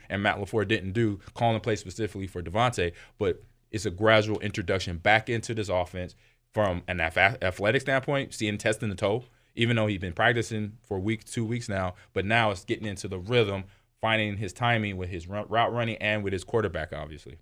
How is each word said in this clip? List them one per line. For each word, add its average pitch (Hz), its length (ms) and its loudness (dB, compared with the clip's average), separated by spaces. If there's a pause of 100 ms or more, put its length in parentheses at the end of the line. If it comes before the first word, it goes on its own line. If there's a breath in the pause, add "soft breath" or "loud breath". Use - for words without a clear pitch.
and 98 140 -2
Matt 98 160 4
LaFleur 101 280 0
didn't 95 260 0
do, 107 260 0 (160 soft breath)
calling 117 200 2
the 107 60 0
play 110 160 0
specifically 98 520 -6
for 90 120 -10
Davante, 92 520 0 (260 soft breath)
but 95 240 0 (300)
it's 107 120 -4
a 107 60 0
gradual 107 500 4
introduction 95 580 -2
back 107 300 4
into 117 260 -4
this 107 140 -4
offense 90 460 -2 (400)
from 95 320 2
an 90 140 -2
ath-, 80 160 0 (260)
athletic 101 400 2
standpoint, 135 500 -2
seeing, 107 260 -2
testing 113 320 0
the 95 40 -4
toe, 107 300 0 (320 soft breath)
even 117 180 2
though 110 140 2
he's 101 100 0
been 90 140 -6
practicing 110 600 0 (100)
for 98 140 -4
a - 20 -4
week, 107 240 -2
two - 200 -4
weeks 117 240 -4
now, 95 260 -2 (180 soft breath)
but 92 120 0
now 110 280 2
it's 92 120 -8
getting 107 220 -4
into 101 220 -8
the 92 100 -6
rhythm, 101 460 2 (360 soft breath)
finding 110 360 0
his 101 160 -6
timing 110 440 0
with 90 120 -6
his 87 180 -8
run, 101 220 -6
route 113 240 4
running 113 240 -2
and 107 260 0
with 98 100 -2
his 90 120 -2
quarterback, 90 480 -2
obviously. 76 500 -12